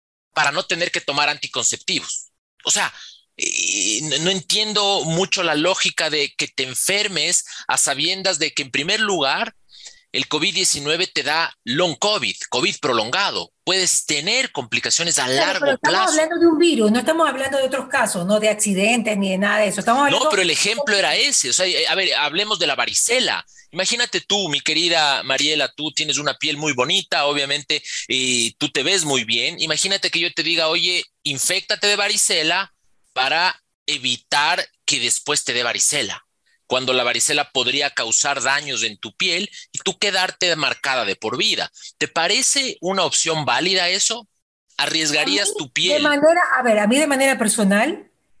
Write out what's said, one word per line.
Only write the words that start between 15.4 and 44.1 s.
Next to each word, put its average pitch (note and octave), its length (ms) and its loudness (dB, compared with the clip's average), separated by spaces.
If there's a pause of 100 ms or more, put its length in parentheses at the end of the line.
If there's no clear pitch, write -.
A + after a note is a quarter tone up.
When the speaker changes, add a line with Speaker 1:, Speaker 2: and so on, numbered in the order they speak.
Speaker 1:
largo F#3 140 0
Speaker 2:
pero C#4 160 2
estamos E4 240 2
Speaker 1:
plazo. F#4 120 2
Speaker 2:
hablando D#4+ 260 2
de E4+ 100 6
un D#4+ 100 4
virus, C#4+ 340 6
no A#3 60 4
estamos D#4 300 2
hablando C4 300 -2
de C4+ 60 2
otros C4 240 -2
casos, G#3 380 0
¿no? G#3 120 4
De G#3+ 120 2
accidentes G#3+ 640 2
ni G3 140 0
de F#3 80 0
nada G3+ 220 2
de G#3 80 4
eso. F#3+ 120 -4
Estamos A#3+ 200 4
Speaker 1:
No, C#4+ 60 6
Speaker 2:
hablando C4 240 4
Speaker 1:
pero G3 120 2
el F3 80 2
ejemplo G#3+ 460 0
era E3+ 200 2
ese. B3 320 2
O A#2+ 60 -2
sea, F#3 120 2
eh, D#3+ 220 0
a D#3+ 60 2
ver, F3+ 200 0
hablemos E3+ 440 0
de E3+ 80 0
la C#3+ 80 2
varicela. B2 680 0 (280)
Imagínate A#3 500 -2
tú, G3 300 -2
mi C#3+ 100 -2
querida D#3 640 2
Mariela, C#3+ 520 0
tú D3+ 180 -8
tienes D3+ 260 -2
una C#3 180 -2
piel D3 220 -4
muy D3+ 160 -2
bonita, D#3+ 500 0
obviamente, C#3+ 580 -2 (240)
y B2 480 0
tú D3 160 -4
te C#3 120 -2
ves F3 240 0
muy C3 180 0
bien. A#2 360 -2
Imagínate F3+ 500 -2
que E3 100 -2
yo E3+ 140 -2
te E3+ 80 -4
diga, D#3+ 260 0
"Oye, E3+ 360 -2 (180)
inféctate F#3 640 -2
de G#3 100 2
varicela", G3 760 0 (400)
para D3+ 500 0 (240)
evitar D3 800 -2 (200)
que C3+ 160 0
después A#2+ 440 -2
te C3+ 80 -4
dé A#2+ 100 0
varicela, A2+ 640 -2 (400)
cuando B2+ 260 0
la B2+ 120 2
varicela A#2+ 460 0
podría C3+ 400 0
causar B2+ 520 0
daños C3+ 400 0
en A2 160 -4
tu A2 180 -14
piel F#3 340 -2 (220)
y - 80 -6
tú - 180 -4
quedarte F#3 580 0
marcada C3 480 -2
de G2 120 -2
por A2+ 200 -4
vida. D#3 340 -2 (280)
¿Te D3+ 100 -2
parece B3 720 0
una F#3 240 0
opción D#3 400 0
válida F3 440 0
eso? G#3 400 -2 (480)